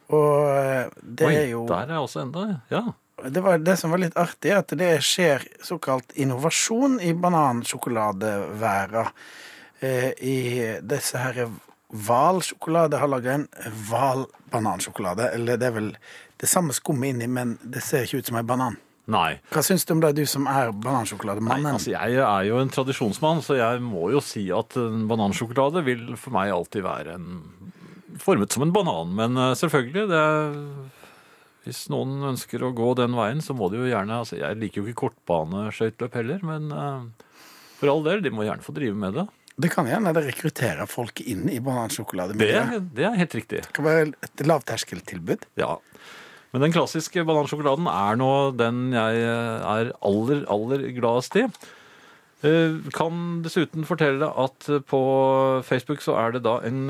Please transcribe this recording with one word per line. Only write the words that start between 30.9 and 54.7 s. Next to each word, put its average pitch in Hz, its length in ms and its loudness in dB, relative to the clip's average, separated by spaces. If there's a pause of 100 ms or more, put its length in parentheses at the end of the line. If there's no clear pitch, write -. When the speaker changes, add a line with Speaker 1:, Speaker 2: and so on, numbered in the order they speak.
Speaker 2:
hvis - 260 -10
noen 135 320 -4 (140)
ønsker - 260 -8
å 127 160 -2
gå 117 180 2
den 123 220 2
veien, 117 240 0
så 147 160 -6
må 98 160 0
de 110 80 -2
jo 127 80 0
gjerne, 110 320 -2
altså, - 160 -8
jeg 90 240 -4
liker 101 220 -4
jo 98 100 -6
ikke 123 160 -4
kortbaneskøyteløp 104 1120 -4
heller, 160 240 -4
men, 156 260 -6
eh, 143 300 -6 (800)
for 143 80 4
all 151 160 4
del, 185 160 2
de 160 100 0
må 107 140 -2
gjerne 107 180 -2
få - 140 -12
drive 127 180 -2
med 98 220 -2
det. 185 100 -2 (300)
Speaker 1:
Det 160 160 2
kan 160 140 2
gjerne 175 280 2
det 165 80 4
rekrutterer 120 640 -2
folk - 340 -8
inn 104 300 -4
i 127 80 -2
banansjokolade. 110 800 -4
Speaker 2:
Det, 185 540 2
det 123 120 -2
er 226 140 0
helt 175 160 0
riktig. - 300 -6
Speaker 1:
Det - 100 -10
kan 143 100 -2
være 156 280 4 (100)
et - 240 -6
lavterskeltilbud. 113 960 -2 (140)
Speaker 2:
Ja. 76 220 -2 (720)
Men 127 100 0
den 160 100 4
klassiske 160 540 0
banansjokoladen 147 640 0
er 98 260 2
nå 135 400 2
den 120 360 0
jeg, 113 260 2
eh, 117 480 -2
er 113 240 0 (100)
aller, 113 460 2
aller 117 480 0
gladest 120 420 0
i. 214 60 6 (1000)
Eh, 160 360 4 (160)
kan 170 480 -2
dessuten 156 420 -2
fortelle 151 460 0
at 131 300 -2 (260)